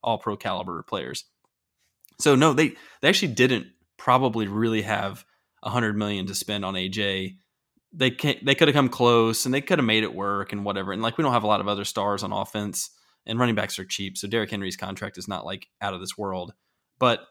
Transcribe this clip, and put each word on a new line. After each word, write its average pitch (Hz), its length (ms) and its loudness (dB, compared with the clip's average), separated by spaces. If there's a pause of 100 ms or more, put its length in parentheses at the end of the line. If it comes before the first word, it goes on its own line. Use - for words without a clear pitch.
all 113 160 -2
pro 104 200 -4
caliber 92 460 -6
players. 69 420 -8 (920)
So 143 160 6
no, 139 180 6
they, 147 220 2 (260)
they 151 80 4
actually 185 240 2
didn't 123 340 2 (300)
probably 123 500 2
really 110 360 0
have 98 420 -4 (380)
a - 60 -6
hundred 110 280 0
million 104 300 -2
to 101 80 -6
spend 104 280 -6
on 95 120 -4
A 92 140 -4
J. 95 460 -4 (580)
They 131 180 2
can't, - 340 -2
they 135 100 4
could 147 140 6
have 135 60 4
come 135 140 4
close 117 560 4
and 127 80 -2
they 139 80 2
could 160 180 0
have 127 60 2
made 110 180 4
it - 120 -4
work 98 380 -4
and 101 100 -6
whatever. 98 300 -4
And, 107 80 -6
like, 113 160 -2
we 160 60 2
don't 131 100 2
have 113 100 2
a 107 40 0
lot 104 120 4
of 98 80 -4
other 101 160 -2
stars 101 400 -2
on 98 80 -4
offense, 101 580 -6 (360)
and 113 120 -4
running 120 180 4
backs 101 220 -2
are 95 80 -8
cheap. 95 320 -8
So 101 120 -8
Derrick 110 200 0
Henry's 98 280 -6
contract 98 400 -10
is 92 100 -12
not, 98 180 -8
like, 95 220 -12 (140)
out 101 120 -4
of 90 60 -8
this 95 180 -12
world. 92 360 -8 (460)
But 120 200 4 (120)